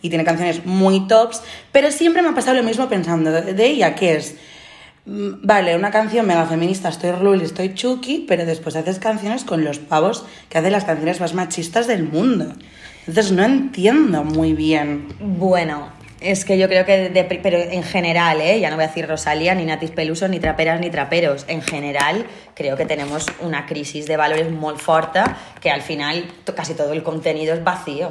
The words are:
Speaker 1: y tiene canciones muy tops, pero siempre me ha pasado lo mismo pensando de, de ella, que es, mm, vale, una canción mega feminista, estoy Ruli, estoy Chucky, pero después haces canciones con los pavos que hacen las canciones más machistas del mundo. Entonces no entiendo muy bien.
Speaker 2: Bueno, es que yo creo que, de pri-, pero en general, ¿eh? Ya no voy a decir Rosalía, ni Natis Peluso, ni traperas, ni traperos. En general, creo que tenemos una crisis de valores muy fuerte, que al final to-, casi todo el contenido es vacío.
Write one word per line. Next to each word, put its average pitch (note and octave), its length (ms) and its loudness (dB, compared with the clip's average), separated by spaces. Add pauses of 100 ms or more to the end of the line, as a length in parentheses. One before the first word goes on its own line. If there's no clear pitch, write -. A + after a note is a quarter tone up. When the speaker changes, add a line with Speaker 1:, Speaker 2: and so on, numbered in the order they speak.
Speaker 1:
y E3+ 60 -4
tiene E3 140 0
canciones E3+ 440 0
muy F#3+ 400 2
tops, A#3 340 4 (300)
pero C#4 180 6
siempre E4 320 2
me E4 80 4
ha B3+ 60 0
pasado C4 220 2
lo A#3+ 60 2
mismo A3+ 240 0
pensando E3+ 440 0
de, F3+ 240 -2
de A3 100 4
ella, B3 300 2
que F3 200 2
es, D3 200 -8 (720)
mm, G3+ 240 -6 (120)
vale, F#3+ 340 4
una G3 140 0
canción G#3+ 380 2
mega E3+ 180 4
feminista, E3+ 440 0
estoy F3 240 -2
Ruli, F#3+ 320 4
estoy F#3+ 280 -4
Chucky, B3+ 540 -4
pero E3+ 180 2
después D#3+ 300 -4
haces F#3 240 -4
canciones G#3+ 440 -2
con D#3+ 200 -2
los D3 160 -4
pavos E3 440 0 (260)
que E3 100 0
hacen F3 120 2
las G3+ 140 2
canciones E3 340 -2
más E3+ 140 -2
machistas F#3 540 -2
del G3+ 160 0
mundo. E3+ 500 0 (540)
Entonces G3 240 2
no F#3+ 140 4
entiendo A#3+ 800 2
muy D#3+ 260 2
bien. D3+ 560 0 (140)
Speaker 2:
Bueno, F3 680 0 (320)
es F#3+ 240 -2
que G3 140 2
yo F#3+ 100 4
creo F#3 180 4
que, F#3+ 240 4
de F#3 140 4
pri-, F3+ 180 -4
pero F3 160 2
en F3 260 -2
general, E3+ 580 2
¿eh? F#3+ 180 4
Ya E3+ 100 0
no D#3 60 -4
voy D#3+ 80 0
a D#3 60 0
decir D#3+ 180 -6
Rosalía, D#3 480 0
ni F3+ 80 -2
Natis D#3+ 280 -4
Peluso, E3 360 -4
ni F3+ 140 -2
traperas, D#3+ 400 0
ni F3 80 -4
traperos. D3+ 580 0
En D#3+ 140 -6
general, D3 640 -2 (280)
creo C#3 220 -4
que D#3 100 -2
tenemos D3 400 -4 (140)
una D#3 260 -6
crisis D3+ 420 -8
de D#3 100 0
valores D#3 340 0
muy D3+ 240 -6
fuerte, D#3+ 460 0 (400)
que D#3 100 0
al C#3 120 -2
final D#3 420 -6 (180)
to-, E3 100 -8
casi E3 200 -8
todo D3+ 180 -2
el D#3 100 -4
contenido D#3+ 520 -2
es E3 100 -4
vacío. E3+ 460 -4